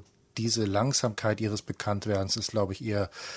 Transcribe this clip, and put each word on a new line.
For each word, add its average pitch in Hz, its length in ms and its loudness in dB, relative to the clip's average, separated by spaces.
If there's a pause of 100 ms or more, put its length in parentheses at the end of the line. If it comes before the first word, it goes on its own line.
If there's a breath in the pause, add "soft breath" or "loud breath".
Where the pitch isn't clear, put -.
(380)
diese 113 260 0
Langsamkeit 107 800 2
ihres 107 200 0
Bekanntwerdens 101 760 0
ist, - 140 -6
glaube 101 200 2
ich, 98 140 -6
eher 101 240 0 (280 loud breath)